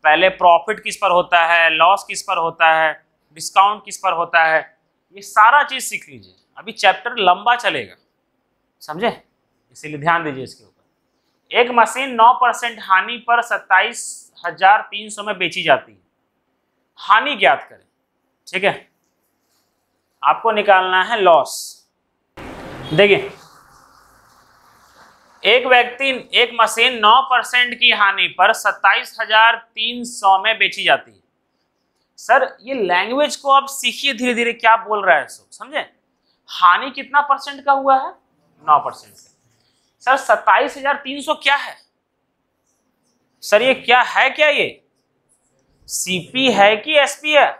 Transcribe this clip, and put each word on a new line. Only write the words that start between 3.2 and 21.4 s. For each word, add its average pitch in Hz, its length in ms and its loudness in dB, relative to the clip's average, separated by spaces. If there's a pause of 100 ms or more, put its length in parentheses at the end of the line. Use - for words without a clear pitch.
discount 202 480 0
किस 202 120 -16
पर 185 160 -2
होता 170 320 0
है, 160 140 2 (560)
ये 202 80 -20
सारा 240 400 4
चीज 262 200 -8
सीख - 260 -12
लीजिए। 92 260 -20 (220)
अभी 175 160 -16
chapter 226 460 0
लंबा 196 380 2
चलेगा, 143 380 -6 (840)
समझे? 185 280 -6 (600)
इसीलिए 151 280 -14
ध्यान 165 240 -2
दीजिए 131 200 -8
इसके 110 200 -20
ऊपर। - 920 -12
एक 240 160 2
मशीन 240 400 2
नौ 226 220 6
परसेंट 233 460 -4
हानि 196 360 0 (100)
पर 233 160 2
सत्ताईस 208 880 -4 (120)
हजार 190 400 2
तीन 214 260 -14
सौ 208 140 -14
में 208 140 -6
बेची 175 260 -6
जाती 139 280 0
है, 98 60 -20 (1040)
हानि 269 360 0
ज्ञात 170 340 0
करें। - 160 -20 (640)
ठीक 190 160 -8
है, - 280 -4 (1300)
आपको 160 280 0
निकालना 185 520 2
है 220 160 -4
loss। 170 360 4 (840)